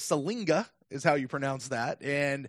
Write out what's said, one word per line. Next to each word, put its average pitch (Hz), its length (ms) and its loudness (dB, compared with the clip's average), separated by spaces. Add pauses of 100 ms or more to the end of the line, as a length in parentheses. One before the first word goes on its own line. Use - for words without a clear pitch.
Salinga 175 640 2 (240)
is 135 140 -8
how 160 100 6
you 135 140 0
pronounce 135 400 -4
that. 131 340 -2
And 143 460 0